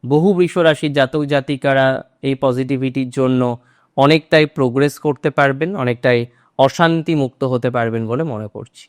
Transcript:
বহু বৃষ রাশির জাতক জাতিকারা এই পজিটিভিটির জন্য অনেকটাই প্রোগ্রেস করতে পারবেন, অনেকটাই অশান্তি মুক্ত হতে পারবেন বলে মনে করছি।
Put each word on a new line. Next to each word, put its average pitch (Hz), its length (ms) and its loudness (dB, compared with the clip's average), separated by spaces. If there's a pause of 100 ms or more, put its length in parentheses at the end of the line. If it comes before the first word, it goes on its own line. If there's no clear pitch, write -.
বহু 160 280 2
বৃষ 180 240 0
রাশির 160 340 2
জাতক 143 320 0
জাতিকারা 135 800 0 (180)
এই 135 120 -2
পজিটিভিটির 131 760 -2
জন্য 127 480 0 (380)
অনেকটাই 151 500 4
প্রোগ্রেস 139 520 -2
করতে 147 320 -2
পারবেন, 143 460 0
অনেকটাই 123 500 0 (320)
অশান্তি 165 560 2
মুক্ত 139 300 -2
হতে 127 260 -2
পারবেন 113 360 -2
বলে 123 160 -4
মনে 110 300 -6
করছি। - 360 -18